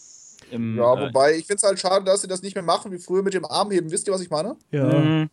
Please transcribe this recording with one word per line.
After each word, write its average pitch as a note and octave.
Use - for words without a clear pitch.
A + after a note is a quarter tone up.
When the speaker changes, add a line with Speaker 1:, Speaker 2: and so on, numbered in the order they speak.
Speaker 1:
Im, A2+
Speaker 2:
Ja, A#2+
Speaker 1:
äh, C3+
Speaker 2:
wobei, C3+
ich E3
find's G3+
halt G3
schade, F#3+
dass F#3+
sie -
das F#3
nicht G3
mehr F#3+
machen, G3
wie F3+
früher F#3
mit F#3+
dem F3
Armheben. F3+
Wisst -
ihr, G3+
was F#3
ich F3+
meine? F3
Speaker 3:
Ja, C#3+
Speaker 1:
Mhm. D#3